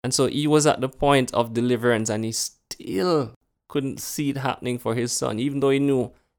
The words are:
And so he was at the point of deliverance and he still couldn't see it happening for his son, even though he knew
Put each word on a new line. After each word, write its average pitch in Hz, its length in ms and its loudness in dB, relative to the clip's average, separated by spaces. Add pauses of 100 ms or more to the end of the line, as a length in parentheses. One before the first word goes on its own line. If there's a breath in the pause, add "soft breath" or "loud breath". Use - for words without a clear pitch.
And 127 100 -2
so 131 120 2
he 147 200 -2
was 151 200 4
at 143 140 2
the 131 80 -2
point 135 460 2
of 117 200 0
deliverance 117 560 2
and 110 140 -2
he 113 80 -6
still 175 1000 -4 (340)
couldn't 135 320 -4
see 143 300 -4
it 135 80 -4
happening 123 400 -4
for 113 160 -2
his 120 180 -2
son, 117 260 -4
even 139 220 -4
though 135 100 4
he 139 80 2
knew 139 340 0 (260 soft breath)